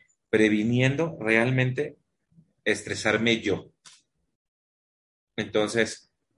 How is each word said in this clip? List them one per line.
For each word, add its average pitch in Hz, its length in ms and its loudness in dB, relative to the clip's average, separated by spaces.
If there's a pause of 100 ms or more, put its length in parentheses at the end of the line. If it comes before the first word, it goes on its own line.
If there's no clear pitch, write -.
(300)
previniendo 120 920 2
realmente 127 760 0 (680)
estresarme 107 720 0
yo. 92 320 -4 (1700)
Entonces, 107 760 -2 (260)